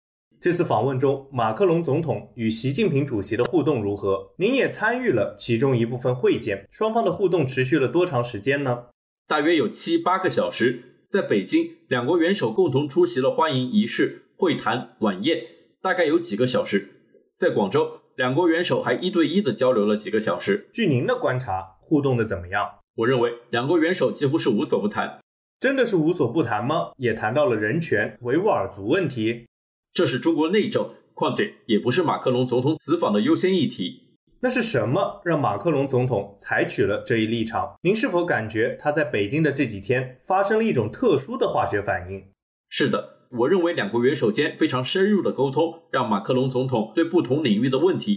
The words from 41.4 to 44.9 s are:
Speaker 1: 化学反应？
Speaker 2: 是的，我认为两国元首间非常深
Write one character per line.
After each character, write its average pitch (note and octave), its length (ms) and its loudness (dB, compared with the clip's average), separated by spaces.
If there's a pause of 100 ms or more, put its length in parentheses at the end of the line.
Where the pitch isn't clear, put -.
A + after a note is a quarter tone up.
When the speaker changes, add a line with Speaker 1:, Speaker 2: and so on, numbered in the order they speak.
Speaker 1:
化 - 180 0
学 G2+ 140 -2
反 F2+ 280 -4
应？ G2 140 -12 (460)
Speaker 2:
是 - 180 0
的， - 440 -6
我 B2 180 0
认 F#3 120 4
为 E3+ 120 2
两 A2+ 180 -4
国 A#2+ 100 0
元 C3 140 4
首 A#2+ 160 0
间 D3+ 260 -2
非 D#3+ 80 2
常 C3 160 0
深 F#3+ 300 2